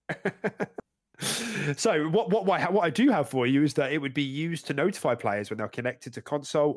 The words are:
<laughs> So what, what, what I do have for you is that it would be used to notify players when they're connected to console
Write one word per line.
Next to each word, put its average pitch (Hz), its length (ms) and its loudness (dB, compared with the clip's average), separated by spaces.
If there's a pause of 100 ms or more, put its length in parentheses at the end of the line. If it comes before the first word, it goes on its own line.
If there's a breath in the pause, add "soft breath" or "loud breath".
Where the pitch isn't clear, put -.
<laughs> - 580 -6 (1080 loud breath)
So 160 340 2
what, 175 200 2
what, 196 160 2
what 180 380 2
I 170 60 4
do 240 200 4
have 165 200 2
for 127 180 2
you 139 160 4
is 147 100 2
that 139 180 0
it 156 60 0
would 139 160 -4
be 143 100 0
used 151 440 -4
to 151 60 -4
notify 147 420 2
players 104 340 -2
when 107 80 -6
they're 110 100 -4
connected 120 460 -6
to 113 80 -12
console 147 560 0